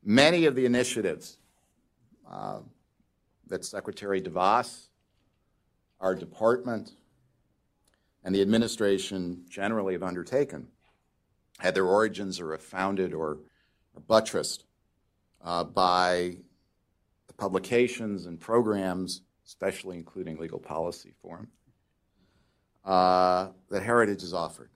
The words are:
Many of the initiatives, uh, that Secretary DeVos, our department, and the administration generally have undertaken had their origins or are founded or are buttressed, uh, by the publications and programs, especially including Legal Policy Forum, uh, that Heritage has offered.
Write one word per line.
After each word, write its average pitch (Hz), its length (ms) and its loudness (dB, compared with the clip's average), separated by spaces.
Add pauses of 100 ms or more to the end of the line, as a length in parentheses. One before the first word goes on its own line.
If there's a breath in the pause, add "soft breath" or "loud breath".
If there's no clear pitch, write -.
Many 151 440 6
of 135 100 4
the 127 100 2
initiatives, 120 720 0 (920)
uh, 50 280 -10 (880)
that 90 180 -8
Secretary 98 560 -6
DeVos, 92 680 0 (1120)
our 95 160 0
department, 113 760 -2 (1300)
and 92 100 -4
the 98 80 4
administration 98 1080 0
generally 98 420 -4
have 90 120 -4
undertaken 90 680 -4 (920)
had 90 160 0
their 95 120 4
origins 95 520 2
or 80 140 -6
are 78 40 -8
founded 95 560 -4
or 76 260 -6 (580 soft breath)
are - 100 -20
buttressed, 110 560 0 (800)
uh, 87 220 -2
by 90 720 2 (880)
the - 60 -20
publications 104 920 -2
and 82 120 -12
programs, 98 840 -2 (220)
especially 95 520 -6
including 82 420 -12
Legal 82 200 -10
Policy 80 520 -8 (100)
Forum, 87 280 -18 (1400)
uh, 92 640 4 (200)
that 98 140 -4
Heritage 107 380 2
has 90 120 -10
offered. 82 420 -8